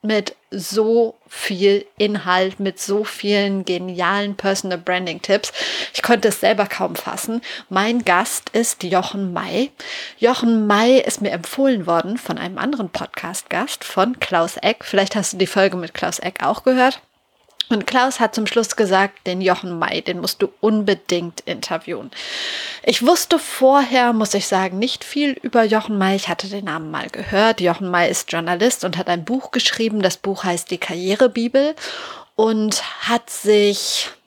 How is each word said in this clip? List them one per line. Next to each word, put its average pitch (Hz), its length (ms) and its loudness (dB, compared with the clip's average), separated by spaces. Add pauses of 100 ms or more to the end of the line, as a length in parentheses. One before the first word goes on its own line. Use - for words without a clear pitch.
mit 214 340 -2 (160)
so 220 640 2 (120)
viel 196 560 2 (140)
Inhalt, 190 600 0
mit 190 200 -4
so 208 240 -2
vielen 202 640 0
genialen 185 680 -2
Personal 196 420 -2
Branding 175 420 -2
Tipps. 208 320 0 (440)
Ich - 80 -4
konnte 226 240 4
es 190 120 0
selber 196 280 2
kaum 170 280 -4
fassen. - 460 -6 (280)
Mein 214 360 0
Gast 185 460 0
ist - 320 0
Jochen 185 500 -2
May. 185 380 -2 (480)
Jochen 226 480 4
May 226 320 6
ist - 240 -2
mir 202 80 0
empfohlen 208 560 0
worden 170 320 0
von - 180 -6
einem 180 220 -8
anderen 233 300 -2
Podcast-Gast, - 920 -6
von 214 360 0
Klaus 170 380 0
Eck. - 280 0
Vielleicht 196 300 2
hast 202 180 -2
du 190 40 -10
die 180 100 2
Folge 190 280 2
mit 170 200 -8
Klaus 175 240 -4
Eck - 240 -6
auch 175 200 -2
gehört. 254 380 4 (640)
Und 214 200 0
Klaus 254 320 2
hat 226 160 2
zum 220 100 0
Schluss 220 300 0
gesagt, 196 500 2
den 185 160 -2
Jochen 180 380 0
May, 165 240 -2
den 175 180 -4
musst - 180 -6
du 196 100 0 (100)
unbedingt 196 880 0
interviewen. 165 640 -8 (720)
Ich 208 200 2
wusste 330 360 4
vorher, 262 720 4
muss 214 220 0
ich 196 100 0
sagen, 185 320 0
nicht 240 260 -2
viel 285 280 -2
über 240 320 2
Jochen 214 340 0
May. 190 180 2
Ich 190 140 -4
hatte 190 180 -4
den 202 180 -8
Namen 156 260 -6
mal - 180 -6
gehört. 214 520 0
Jochen 180 280 0
May 175 220 2
ist - 200 -6
Journalist 175 540 -2
und 175 140 -4
hat - 80 -4
ein 175 180 -2
Buch 254 240 -4
geschrieben. 220 540 0
Das 180 140 2
Buch 196 260 -6
heißt 175 260 -4
Die 180 80 -4
Karrierebibel 233 960 2 (640)
und 214 480 0 (260)
hat 233 220 0
sich 208 800 2 (160)